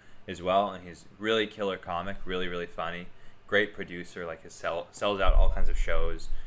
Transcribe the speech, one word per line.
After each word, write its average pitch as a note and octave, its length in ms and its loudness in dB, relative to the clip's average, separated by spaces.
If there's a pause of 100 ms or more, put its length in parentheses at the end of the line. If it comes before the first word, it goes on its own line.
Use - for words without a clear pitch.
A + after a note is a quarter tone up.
(260)
as F2 160 -12
well. F#2+ 280 0
And F2+ 160 -14
he's E2 180 -18 (140)
really A2 280 0
killer G2 300 -6
comic, F2+ 480 -8
really, F#2 240 -4
really F2 180 -6
funny, F2 400 -10 (400)
great G2+ 280 0
producer, F2 520 -12
like, D#2+ 160 -12
his F2 120 -16
sell-, E2+ 360 -6
sells G2+ 300 -2
out G2 140 6
all F2+ 160 8
kinds F2 180 6
of F2 100 4
shows, E2 500 2 (180)